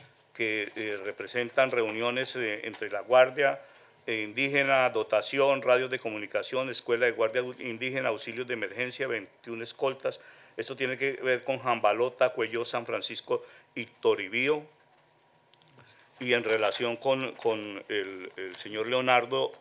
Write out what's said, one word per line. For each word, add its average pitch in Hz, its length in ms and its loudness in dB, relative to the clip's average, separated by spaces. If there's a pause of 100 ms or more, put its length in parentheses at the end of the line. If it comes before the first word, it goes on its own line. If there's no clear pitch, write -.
(340)
que, 107 420 -2
eh, 107 260 -6
representan 120 680 -2
reuniones, 120 680 -2
eh, 107 300 -4
entre 107 240 -8
la 101 100 -4
Guardia, 131 600 4 (460)
eh, 110 160 -2
Indígena, 135 680 2
dotación, 135 720 2
radios 127 280 4
de 131 80 -2
comunicación, 107 720 -4
Escuela 120 380 2
de 117 60 4
Guardia 113 300 2 (180)
Indígena, 127 500 -4
auxilios 117 360 -6
de 123 60 -6
emergencia, 117 540 -4
veintiún 117 560 -8
escoltas. 131 580 -4 (380)
Esto - 180 -8
tiene 127 220 -2
que 135 140 0
ver 127 300 0
con 131 160 -2
Jambalota, 120 760 2
Cuello, 117 320 -2
San 117 180 -4
Francisco 117 640 -4 (280)
y 117 120 -8
Toribío. 117 760 2 (1600)
Y 123 120 -2
en 120 120 4
relación 110 520 2
con, 131 360 0
con 104 560 -2
el, 95 480 -6
el 92 200 -10
señor 107 300 -6
Leonardo, 127 640 2 (100)